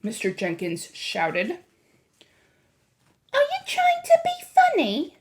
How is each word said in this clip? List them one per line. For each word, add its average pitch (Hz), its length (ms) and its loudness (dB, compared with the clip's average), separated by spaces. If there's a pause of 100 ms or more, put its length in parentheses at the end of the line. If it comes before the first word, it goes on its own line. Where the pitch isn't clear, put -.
Mister 202 300 -4
Jenkins 170 600 -6
shouted. 180 640 -4 (1700)
Are 554 80 2
you 605 260 0
trying 719 380 0
to 659 180 6
be 719 320 -4
funny? 359 680 2